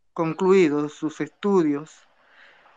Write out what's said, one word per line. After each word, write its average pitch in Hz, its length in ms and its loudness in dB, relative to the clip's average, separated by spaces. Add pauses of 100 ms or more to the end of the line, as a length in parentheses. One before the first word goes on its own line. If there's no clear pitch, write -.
(120)
concluidos 160 840 0
sus - 260 -8
estudios 156 720 -2 (840)